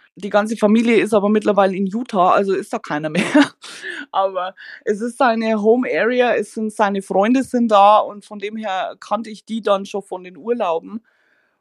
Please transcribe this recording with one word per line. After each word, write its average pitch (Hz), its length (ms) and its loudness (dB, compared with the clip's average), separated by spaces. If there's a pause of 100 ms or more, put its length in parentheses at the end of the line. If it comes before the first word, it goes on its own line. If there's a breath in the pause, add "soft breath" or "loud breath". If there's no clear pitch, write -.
(140 soft breath)
Die 196 160 -10
ganze 208 260 0
Familie 226 400 4
ist 208 180 2
aber 208 160 2
mittlerweile 202 440 2
in 196 120 -2
Utah, 190 460 0
also 196 200 2
ist 165 200 -4
da 240 60 -6
keiner 156 300 -6
mehr. 165 160 -2
<laughs> - 880 -2
Aber 190 420 -4 (300 loud breath)
es 202 160 -2
ist 240 160 -6
seine 226 460 0
Home 226 280 2
Area, 233 440 0
es - 180 -4
sind, 220 180 -6
seine 202 300 0
Freunde 208 420 2
sind 240 260 0
da 208 300 6
und 196 280 -4
von 214 120 -16
dem 208 180 -10
her 190 440 -6
kannte 220 300 -6
ich 214 160 -18
die 220 160 -8
dann 196 240 0
schon 196 160 -8
von 185 200 -12
den 185 140 -18
Urlauben. 190 640 -4 (600)